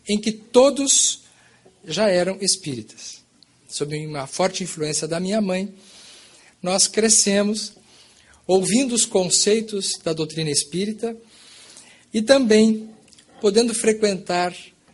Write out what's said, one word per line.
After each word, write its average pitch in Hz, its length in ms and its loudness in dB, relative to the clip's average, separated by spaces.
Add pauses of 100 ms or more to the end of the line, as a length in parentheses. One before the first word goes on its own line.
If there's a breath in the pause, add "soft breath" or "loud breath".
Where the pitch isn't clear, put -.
em 208 140 0
que 214 140 -4
todos 277 880 2 (640 soft breath)
já 185 240 0
eram 180 320 0
espíritas. - 800 -6 (480)
Sob 147 260 -8 (100)
uma 143 220 -8
forte 185 380 -2
influência 156 420 -6
da 165 100 -4
minha 190 220 -2
mãe, 190 340 -2 (880 loud breath)
nós 185 260 0
crescemos 208 920 0 (680 soft breath)
ouvindo 190 460 2
os 220 120 0
conceitos 202 1000 0
da 170 80 -2
doutrina 160 380 -4
espírita 214 680 -4 (1000 loud breath)
e 220 80 0
também 220 680 4 (500)
podendo 226 340 2
frequentar 196 800 0 (400 soft breath)